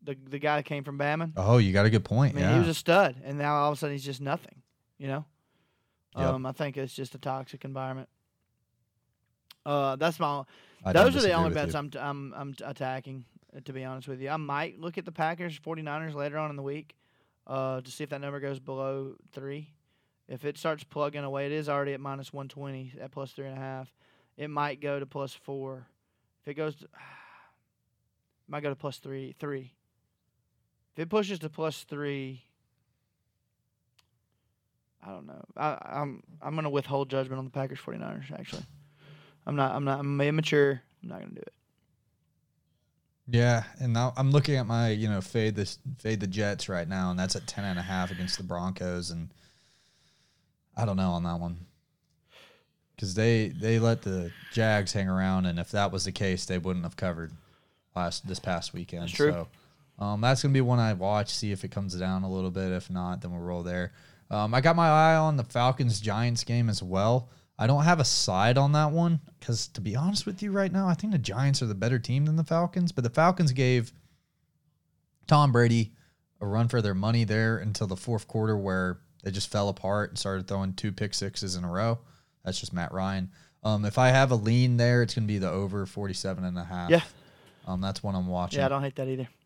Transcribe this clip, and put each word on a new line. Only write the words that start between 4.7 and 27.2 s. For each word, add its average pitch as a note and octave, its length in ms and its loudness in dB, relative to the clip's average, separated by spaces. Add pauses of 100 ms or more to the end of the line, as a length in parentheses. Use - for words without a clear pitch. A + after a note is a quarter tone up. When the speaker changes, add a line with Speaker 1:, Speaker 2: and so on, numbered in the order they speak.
Speaker 1:
you C#3 80 -10
know? C#3 180 -4 (920)
Speaker 2:
Yep. C3+ 100 2
Speaker 1:
Um, C3 200 0
I C3 40 -4
think C3+ 260 -6
it's C3+ 160 -6
just C3 220 -10
a C3+ 40 -18
toxic C3+ 460 -8
environment. C3 440 -8 (1600)
Uh, C#3 300 0
that's D#3+ 240 -2
my, C#3+ 240 -2 (420)
Speaker 2:
I - 80 0
don't F3+ 120 8
Speaker 1:
those B3+ 60 8
are - 20 4
the B3+ 160 4
Speaker 2:
disagree F3 60 4
Speaker 1:
only E3 160 4
Speaker 2:
with - 40 0
Speaker 1:
bets D3+ 200 0
Speaker 2:
you. D3+ 40 -2
Speaker 1:
I'm D3 120 -6
t-, - 100 -12
I'm, C#3 340 -8
I'm C#3 200 -12
t-, A2 100 -16
attacking, C3 600 -10 (320)
uh, C3+ 100 -16
to C#3+ 60 -12
be C3 120 -10
honest C3 240 -12
with C3 120 -10
you. C3+ 100 -8
I D#3 60 -2
might D3+ 440 -6
look E3 180 -8
at F3 60 -8
the F3 80 -14
Packers, E3 500 -4
forty-niners D#3 540 -8
later C#3+ 220 -6
on D#3 120 -4
in C#3+ 60 -10
the C#3 80 -10
week, D3+ 320 -10 (500)
uh, C3 340 -4
to B2+ 120 -16
see - 100 -12
if C#3+ 80 -8
that C#3 100 -8
number C#3+ 200 -8
goes C#3 180 -6
below C3+ 560 -8 (160)
three. C#3+ 420 -12 (540)
If C3 180 -12
it D3 140 -6
starts D#3 240 -2
plugging D3 400 -4
away, C#3 240 -4
it C#3+ 60 -4
is D3+ 160 -4
already C#3+ 240 -2
at C3+ 80 -8
minus C#3 320 -10
one C#3 160 -12
twenty C3+ 520 -12
at C3 120 -14
plus C3+ 180 -10
three C#3 160 -12
and C3+ 100 -12
a C3+ 40 -10
half. C3 320 -10 (440)
It D3 140 -8
might D3 300 -2
go C#3+ 180 -2
to C#3 80 -8
plus C#3 260 -8
four. C3+ 540 -12 (560)
If - 60 -14
it C#3+ 60 -10
goes D#3 220 -4
to, - 80 -20
<sighs> - 20 -20
it - 20 -20 (1600)